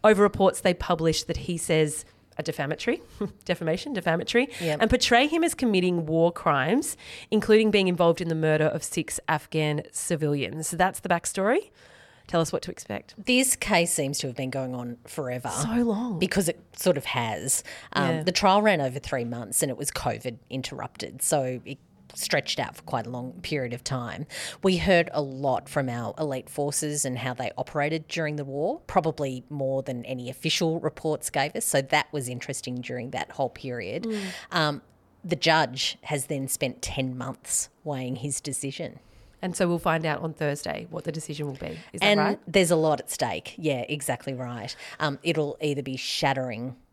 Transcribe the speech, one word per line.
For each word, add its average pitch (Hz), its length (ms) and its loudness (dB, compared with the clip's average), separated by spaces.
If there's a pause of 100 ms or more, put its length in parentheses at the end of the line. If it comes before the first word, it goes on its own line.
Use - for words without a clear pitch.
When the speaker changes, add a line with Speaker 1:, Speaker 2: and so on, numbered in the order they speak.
Speaker 1:
over 208 200 8
reports 190 380 4
they 180 140 4
published 165 520 0
that 165 120 -4
he 165 180 -4
says 156 480 2 (320)
are - 60 -6
defamatory, 156 580 -2 (220)
<laughs> - 220 -8
defamation, 170 480 -2
defamatory, 180 560 0 (120)
Speaker 2:
Yep. 151 200 0
Speaker 1:
and 220 100 4
portray 247 380 6
him 330 160 2
as 339 100 0
committing 180 500 2
war 165 280 4
crimes, 165 640 2 (340)
including 214 400 6
being 196 160 6
involved 175 340 4
in 170 80 -4
the 165 60 0
murder 156 300 4
of 156 180 2
six - 460 -4
Afghan 151 540 0 (100)
civilians. 147 760 -2
So 170 100 -6
that's 180 220 2
the - 100 -2
backstory. 190 600 2 (560)
Tell 170 140 2
us 160 120 0
what - 100 -2
to - 100 -10
expect. - 420 -10 (100)
Speaker 2:
This 254 300 4
case 170 380 2
seems 143 260 0
to - 80 -4
have 123 80 -6
been 131 160 -4
going 131 240 -4
on 120 220 -8 (100)
forever. 127 440 -6
Speaker 1:
So 147 240 -2
long. 233 440 0
Speaker 2:
Because 180 300 2
it - 120 -4 (160)
sort 175 200 4
of 135 80 -4
has. - 580 -2 (300)
Um, 143 240 2
Speaker 1:
Yeah. 156 80 -4
Speaker 2:
the 180 80 2
trial 208 300 6
ran 196 180 4
over 135 180 0
three 127 260 -4
months 117 380 -4
and 143 80 0
it 120 60 -4
was 143 160 -4
covid 117 460 -4 (120)
interrupted. - 720 -8
So 127 420 0
it - 140 -12 (360)
stretched - 460 -2
out - 160 -4
for - 80 -20
quite 117 240 -4
a - 20 -10
long 123 220 -8 (100)
period 131 300 -4
of 117 100 -10
time. 123 420 -6 (380)
We 190 140 4
heard 170 360 6
a 151 80 0
lot 135 480 -2
from 139 200 0
our 117 280 -4
elite 135 320 -4
forces 147 560 -2
and 127 140 -2
how 123 160 -4
they 123 240 -4
operated 156 480 -2
during 151 300 -2
the 147 80 -4
war, 151 420 -2
probably 147 640 0
more 135 320 -2
than 123 220 -6
any 123 260 -8
official 165 480 0
reports 151 500 -2
gave 147 280 -2
us. 226 80 -4
So 139 180 2
that 147 300 2
was 131 160 -4
interesting 123 480 -6
during 123 340 -6
that - 220 -6
whole 131 180 -2
period. 123 540 -8
Speaker 1:
Mm. 220 160 -4 (320)
Speaker 2:
Um, 151 300 0 (420)
the 170 100 0
judge 147 680 2
has 143 240 -4
then 135 200 -4
spent - 360 -4
ten 131 360 -4
months - 500 -6 (140)
weighing 131 340 -4
his 135 240 -6
decision. - 600 -8 (420)
Speaker 1:
And 180 140 -6
so 185 100 2
we'll 170 140 2
find 160 260 0
out 151 160 -2
on 160 120 -4
Thursday - 560 -4
what 165 140 -8
the 165 80 -4
decision 151 340 -8
will 143 100 -6
be. 160 220 -10 (140)
Is - 80 -8
that - 60 2
Speaker 2:
And 208 140 6
Speaker 1:
right? 196 260 2
Speaker 2:
there's 175 240 4
a 170 60 6
lot 156 240 4
at - 100 -12
stake. - 480 -4
Yeah, 139 300 -2
exactly 139 460 -6
right. 120 400 -8 (260)
Um, 143 240 -2
it'll 151 360 0
either 147 220 0
be 131 140 -6
shattering 127 800 -2 (160)